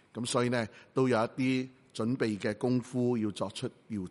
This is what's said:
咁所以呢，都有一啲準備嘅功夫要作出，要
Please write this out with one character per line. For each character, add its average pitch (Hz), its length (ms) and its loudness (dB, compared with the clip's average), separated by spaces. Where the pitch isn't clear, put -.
咁 117 140 -6
所 123 180 2
以 123 40 2
呢， 120 180 0
都 131 160 4
有 120 80 4
一 107 40 4
啲 131 480 0
準 117 220 0
備 113 200 0
嘅 107 220 -2
功 123 220 2
夫 123 360 0
要 107 140 0
作 95 200 -4
出， 123 200 -8
要 107 140 -6